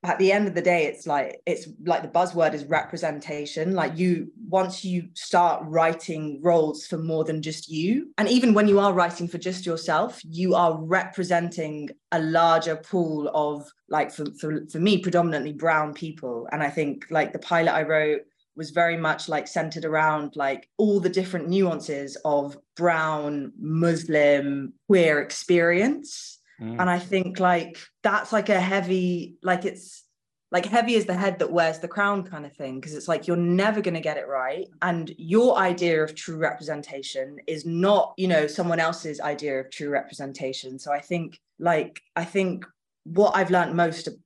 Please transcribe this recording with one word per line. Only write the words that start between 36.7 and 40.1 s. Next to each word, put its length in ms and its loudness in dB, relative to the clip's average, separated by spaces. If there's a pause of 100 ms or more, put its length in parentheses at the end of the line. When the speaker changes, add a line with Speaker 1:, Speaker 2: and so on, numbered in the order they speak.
Speaker 1:
is 180 -6
not, 520 2
you 100 0
know, 200 4
someone 340 -2
else's 400 -4
idea 400 -4
of 100 -12
true 180 -8
representation. 880 -6